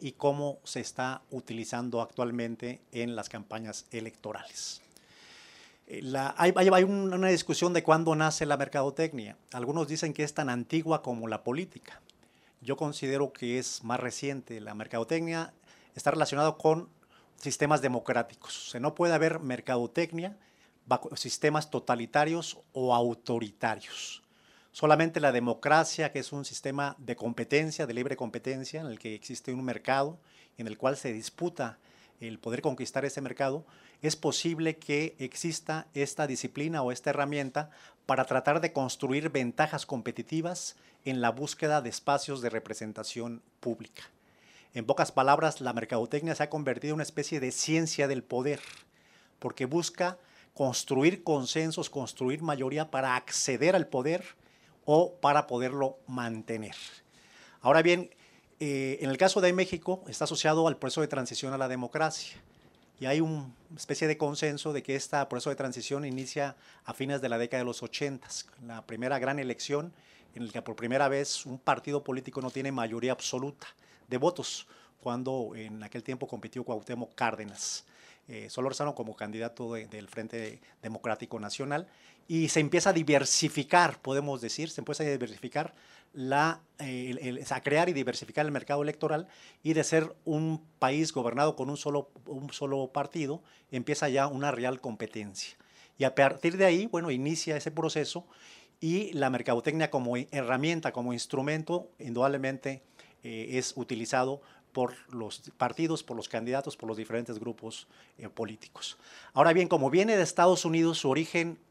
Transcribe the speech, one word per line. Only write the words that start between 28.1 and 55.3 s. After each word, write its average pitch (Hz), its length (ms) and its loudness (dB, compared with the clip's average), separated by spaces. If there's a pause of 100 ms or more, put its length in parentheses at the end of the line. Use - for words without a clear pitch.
competencia, 135 640 -6
en 156 60 -8
el 113 120 -8
que 110 160 -8
existe 127 380 -10
un 123 100 -6
mercado, 135 560 0 (380)
en 117 100 -8
el 107 100 -10
cual 135 200 0
se 127 160 -6
disputa 120 640 -6 (400)
el 113 200 -10
poder 117 220 -4
conquistar 135 440 -2
ese 139 160 -6
mercado, 135 440 -2 (360)
es 151 160 0
posible 160 580 0
que 151 420 -2
exista 156 760 -6
esta 143 340 -2
disciplina 139 540 -4
o 123 100 0
esta 123 200 -2
herramienta 143 580 -2 (360)
para 131 200 4
tratar 147 340 4
de 165 140 0
construir 139 560 0
ventajas 143 560 0
competitivas 151 880 -6 (300)
en 131 160 -2
la 120 100 4
búsqueda 147 480 0
de 117 120 -4
espacios 143 500 0
de 120 80 -2
representación 113 920 -6 (200)
pública. 113 420 -6 (720)
En 117 120 -6
pocas 143 280 -2
palabras, 143 480 4
la 123 100 -2
mercadotecnia 120 640 -2
se - 80 -2
ha 151 60 0
convertido 147 420 -2
en 151 40 -2
una 156 80 -2
especie 147 360 -4
de 127 120 -2
ciencia 156 580 0
del 131 160 -2
poder, 131 340 -2 (800)
porque - 260 -4
busca 175 520 -2 (360)
construir 139 720 2
consensos, 160 640 0
construir 135 520 -4
mayoría 147 500 -2
para 131 240 2
acceder 135 580 2
al 165 140 2
poder 147 380 0 (640)
o 165 280 6
para 143 320 4